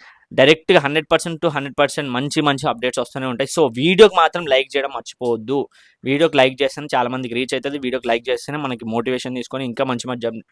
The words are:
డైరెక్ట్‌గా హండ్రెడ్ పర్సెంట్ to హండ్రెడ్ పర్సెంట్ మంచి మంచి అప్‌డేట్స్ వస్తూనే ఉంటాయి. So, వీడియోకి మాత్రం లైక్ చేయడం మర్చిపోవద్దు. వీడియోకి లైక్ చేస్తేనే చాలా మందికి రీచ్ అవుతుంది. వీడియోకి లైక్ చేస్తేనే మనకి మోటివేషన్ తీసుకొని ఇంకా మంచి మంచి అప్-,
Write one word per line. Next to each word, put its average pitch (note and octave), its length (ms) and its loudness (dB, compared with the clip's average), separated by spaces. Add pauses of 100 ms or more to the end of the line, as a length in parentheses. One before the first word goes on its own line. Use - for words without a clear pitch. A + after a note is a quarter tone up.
(320)
డైరెక్ట్‌గా D#3 480 6
హండ్రెడ్ D3 280 -2
పర్సెంట్ E3 300 0
to E3+ 120 0
హండ్రెడ్ C#3 260 -6
పర్సెంట్ C#3+ 340 0
మంచి C#3 320 -2
మంచి C#3 240 0
అప్‌డేట్స్ B2 340 -2
వస్తూనే C3 260 -8
ఉంటాయి. B2+ 240 -4
So, E3 140 2 (100)
వీడియోకి F#3 420 6
మాత్రం E3+ 300 2
లైక్ C3+ 240 2
చేయడం C#3 220 -4
మర్చిపోవద్దు. A#2+ 680 -4 (460)
వీడియోకి C#3+ 320 2
లైక్ C3 220 4
చేస్తేనే C#3+ 320 -4
చాలా B2 200 0
మందికి B2+ 240 -6
రీచ్ B2+ 200 -4
అవుతుంది. C#3 240 -4
వీడియోకి B2 300 -4
లైక్ A#2 180 -2
చేస్తేనే C3 340 -4
మనకి B2 280 -6
మోటివేషన్ B2 480 -4
తీసుకొని C3 300 -8
ఇంకా A#2+ 180 -4
మంచి B2+ 240 -4
మంచి A#2+ 200 -6
అప్-, A2+ 240 -8